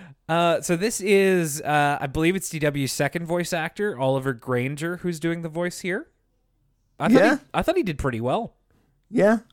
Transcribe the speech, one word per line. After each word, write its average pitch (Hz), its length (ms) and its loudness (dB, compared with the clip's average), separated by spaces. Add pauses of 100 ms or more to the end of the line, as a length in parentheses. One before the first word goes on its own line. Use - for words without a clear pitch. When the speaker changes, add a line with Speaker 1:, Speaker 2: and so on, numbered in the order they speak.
(300)
Speaker 1:
Uh, 170 320 2
so 175 140 0
this 170 260 -4
is, 185 600 2
uh, 147 400 2
I 143 60 -4
believe 160 280 2
it's 185 140 -6
D 160 100 -8
W's 143 320 0
second 165 360 -2
voice 175 260 -2
actor, 170 460 -4
Oliver 131 340 0
Granger, 139 640 -4
who's 170 220 -6
doing 170 240 -4
the 165 60 -8
voice 175 320 -6
here. 196 260 -6 (920)
I - 120 0
thought 254 120 8
Speaker 2:
Yeah. 247 140 6
Speaker 1:
he, - 60 -4 (120)
I 165 80 0
thought 330 140 0
he 359 80 2
did 160 140 -4
pretty 120 240 -2
well. 165 320 -2 (580)
Speaker 2:
Yeah, 214 280 4 (140)